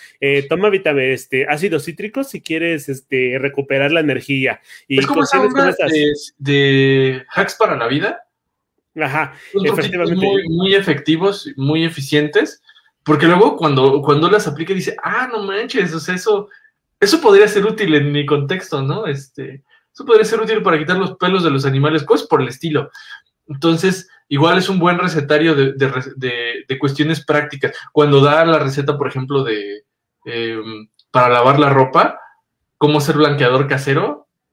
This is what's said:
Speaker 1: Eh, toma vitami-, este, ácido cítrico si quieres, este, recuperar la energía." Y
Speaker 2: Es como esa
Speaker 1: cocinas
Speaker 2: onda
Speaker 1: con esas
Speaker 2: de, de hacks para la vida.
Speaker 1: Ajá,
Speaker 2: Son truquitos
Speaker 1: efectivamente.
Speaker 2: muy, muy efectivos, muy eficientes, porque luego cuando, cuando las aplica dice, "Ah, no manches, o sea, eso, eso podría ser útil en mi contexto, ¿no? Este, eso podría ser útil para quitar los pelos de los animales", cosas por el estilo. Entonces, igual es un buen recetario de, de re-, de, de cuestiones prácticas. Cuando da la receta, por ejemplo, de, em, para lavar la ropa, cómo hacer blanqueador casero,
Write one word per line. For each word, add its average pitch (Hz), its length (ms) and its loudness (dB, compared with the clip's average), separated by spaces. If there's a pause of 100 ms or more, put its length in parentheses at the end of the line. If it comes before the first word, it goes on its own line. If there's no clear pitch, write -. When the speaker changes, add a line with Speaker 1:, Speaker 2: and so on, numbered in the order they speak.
(200)
Speaker 1:
Eh, 139 260 0
toma 180 220 0
vitami-, 147 440 0
este, 131 340 -4
ácido 151 340 -2
cítrico 208 420 -8
si 208 200 -12
quieres, 160 480 -4
este, 131 500 -2
recuperar 139 520 -2
la 165 80 2
energía." 131 600 -2 (260)
Y 135 120 0
Speaker 2:
Es 135 80 2
como 285 160 0
esa 269 160 0
Speaker 1:
cocinas 262 160 2
Speaker 2:
onda 277 220 2
Speaker 1:
con 156 120 0
esas 147 500 -2
Speaker 2:
de, 139 140 -2
de 135 720 2 (100)
hacks 190 200 -2
para 180 220 0
la 120 120 -4
vida. 165 360 -4 (760)
Speaker 1:
Ajá, 143 340 -4 (180)
Speaker 2:
Son 196 100 0
truquitos 151 160 0
Speaker 1:
efectivamente. 175 480 -2
Speaker 2:
muy, 196 220 0
muy 185 260 0
efectivos, 180 800 0
muy 151 280 0
eficientes, 151 800 -2 (420)
porque 151 220 2
luego 190 300 4
cuando, 139 460 2
cuando 151 280 2
las 208 160 2
aplica 160 280 -6
dice, 170 280 -6
"Ah, 233 280 -4
no 214 120 -6
manches, 196 520 -4
o 160 60 -4
sea, 180 140 -6
eso, 196 340 -2 (520)
eso 320 200 2
podría 202 280 8
ser 196 160 0
útil 214 300 0
en 143 180 2
mi 143 140 -2
contexto, 147 560 -2
¿no? 175 240 -4
Este, 135 560 -10 (300)
eso - 120 -16
podría 214 200 6
ser 220 160 -4
útil 220 220 -2
para 175 160 0
quitar 160 180 -2
los 185 200 -4
pelos 180 280 0
de 156 60 2
los 135 140 -2
animales", 143 380 0
cosas 220 240 0
por 139 160 2
el 127 60 -4
estilo. 147 420 -6 (560)
Entonces, 165 640 -2 (200)
igual 165 300 2
es 185 100 -2
un 190 100 0
buen 175 200 2
recetario 156 560 2
de, 135 180 2
de 139 160 0
re-, 131 280 -8
de, 120 520 -6
de 131 100 -6
cuestiones 151 460 -2
prácticas. 147 480 -2 (200)
Cuando 147 280 4
da 147 240 4
la 160 140 4
receta, 143 400 -2
por 143 100 -4
ejemplo, 135 360 -4
de, 104 400 -8 (420)
em, 113 600 -10 (220)
para 123 180 2
lavar 123 300 4
la 143 120 4
ropa, 135 480 2 (600)
cómo 151 200 2
hacer 143 180 0
blanqueador 139 520 2
casero, 143 600 -2 (240)